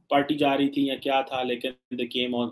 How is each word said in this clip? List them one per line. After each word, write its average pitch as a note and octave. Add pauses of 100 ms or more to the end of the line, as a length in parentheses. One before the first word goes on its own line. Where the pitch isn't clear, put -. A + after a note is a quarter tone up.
party C#3+
जा C#3+
रही C#3
थी C#3
या C3
क्या C3+
था, C3
लेकिन B2
they B2 (100)
came B2
on A#2+